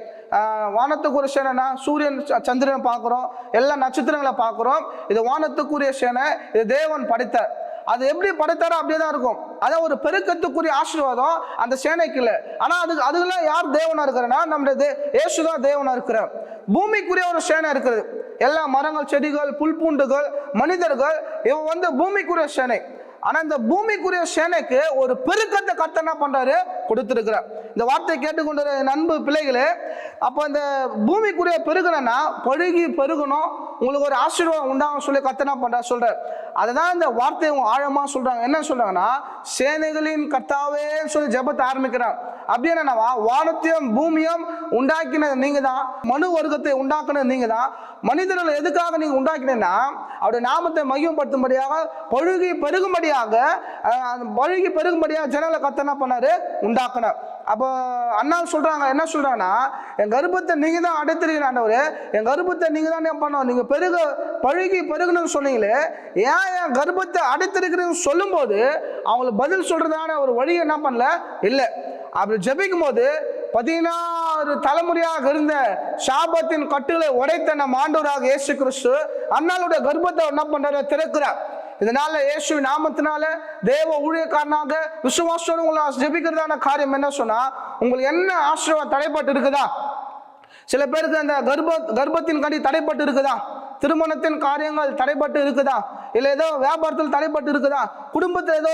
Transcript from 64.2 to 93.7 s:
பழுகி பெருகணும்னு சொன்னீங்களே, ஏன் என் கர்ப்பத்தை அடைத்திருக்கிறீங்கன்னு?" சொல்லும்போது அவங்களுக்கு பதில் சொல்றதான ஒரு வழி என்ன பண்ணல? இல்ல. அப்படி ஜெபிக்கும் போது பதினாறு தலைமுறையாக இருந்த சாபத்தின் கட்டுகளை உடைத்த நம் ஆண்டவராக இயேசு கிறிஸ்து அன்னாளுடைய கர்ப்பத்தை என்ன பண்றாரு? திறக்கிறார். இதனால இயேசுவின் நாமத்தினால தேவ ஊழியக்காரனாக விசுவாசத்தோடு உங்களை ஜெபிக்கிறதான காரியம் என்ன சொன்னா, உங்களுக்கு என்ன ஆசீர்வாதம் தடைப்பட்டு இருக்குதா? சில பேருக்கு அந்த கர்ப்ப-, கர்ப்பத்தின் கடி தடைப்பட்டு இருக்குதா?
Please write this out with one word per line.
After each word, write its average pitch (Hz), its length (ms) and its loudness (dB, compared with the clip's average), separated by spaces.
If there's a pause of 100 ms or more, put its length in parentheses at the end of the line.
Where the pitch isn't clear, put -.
பழுகி 359 400 2
பெருகணும்னு 339 520 0
சொன்னீங்களே, 262 440 2 (360)
ஏன் 349 520 2
என் 302 60 -2
கர்ப்பத்தை 349 500 0 (140)
அடைத்திருக்கிறீங்கன்னு?" 359 560 0
சொல்லும்போது 285 920 2 (220)
அவங்களுக்கு 240 340 0
பதில் 330 240 2
சொல்றதான 320 580 -2
ஒரு 262 140 2
வழி 277 220 2
என்ன 302 220 0
பண்ணல? 254 280 0 (360)
இல்ல. 254 320 2 (380)
அப்படி 202 400 0
ஜெபிக்கும் 359 300 0
போது 277 540 2 (160)
பதினாறு 330 1080 0
தலைமுறையாக 330 720 2
இருந்த 294 500 2 (160)
சாபத்தின் 320 720 0
கட்டுகளை 302 400 0
உடைத்த 302 460 2
நம் 277 220 0
ஆண்டவராக 294 460 2
இயேசு 277 340 2
கிறிஸ்து 262 400 2 (340)
அன்னாளுடைய 330 540 2
கர்ப்பத்தை 320 440 2
என்ன 294 240 0
பண்றாரு? 285 340 0
திறக்கிறார். 285 520 0 (420)
இதனால 285 420 2
இயேசுவின் 294 420 0
நாமத்தினால 302 640 0 (380)
தேவ 302 340 2
ஊழியக்காரனாக 302 760 0 (300)
விசுவாசத்தோடு 330 540 0
உங்களை 311 240 2 (180)
ஜெபிக்கிறதான 311 580 0
காரியம் 277 360 0
என்ன 277 160 0
சொன்னா, 254 440 0 (260)
உங்களுக்கு 262 380 2
என்ன 370 200 2
ஆசீர்வாதம் 302 520 0
தடைப்பட்டு 294 440 0
இருக்குதா? 269 320 2 (1000)
சில 269 200 2
பேருக்கு 311 320 0
அந்த 294 240 0
கர்ப்ப-, 320 520 0
கர்ப்பத்தின் 302 480 0
கடி 302 200 0
தடைப்பட்டு 294 440 0
இருக்குதா? - 500 0 (240)